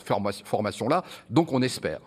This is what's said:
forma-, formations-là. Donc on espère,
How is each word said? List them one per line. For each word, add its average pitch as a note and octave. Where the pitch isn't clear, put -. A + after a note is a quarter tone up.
forma-, G2+
formations-là. A2
Donc D#3+
on B2+
espère, G2